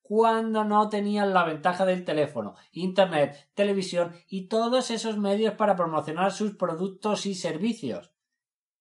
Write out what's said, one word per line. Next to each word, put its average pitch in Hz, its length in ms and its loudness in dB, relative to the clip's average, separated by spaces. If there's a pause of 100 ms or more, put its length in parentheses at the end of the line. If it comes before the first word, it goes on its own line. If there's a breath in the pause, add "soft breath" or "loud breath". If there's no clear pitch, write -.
cuando 220 600 2
no 208 260 2
tenían 208 420 0
la 180 120 4
ventaja 175 420 0
del 180 180 0
teléfono, 143 500 -2 (160 soft breath)
internet, 170 840 0
televisión 180 600 0 (140 loud breath)
y 190 200 -8
todos 233 420 0
esos 214 260 -4
medios 208 380 0
para 208 200 2
promocionar 165 580 0
sus 208 220 -4
productos 185 720 -4
y 196 100 -4
servicios. 160 760 -4 (680)